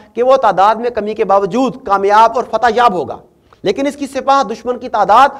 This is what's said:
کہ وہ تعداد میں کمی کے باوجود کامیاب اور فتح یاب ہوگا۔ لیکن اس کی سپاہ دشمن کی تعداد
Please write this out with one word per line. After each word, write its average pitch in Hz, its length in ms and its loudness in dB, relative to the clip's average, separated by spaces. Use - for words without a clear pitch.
کہ 233 80 -2
وہ 262 140 4
تعداد 208 380 2
میں 240 160 -6
کمی 214 240 -6
کے 214 100 -2
باوجود 202 640 -2
کامیاب 202 480 2
اور 247 160 -2
فتح 220 240 -2
یاب 233 200 2
ہوگا۔ 117 240 -6
لیکن 208 240 -2
اس 285 100 -6
کی 277 100 -10
سپاہ 269 360 0
دشمن 233 360 -6
کی 247 100 -12
تعداد 214 400 4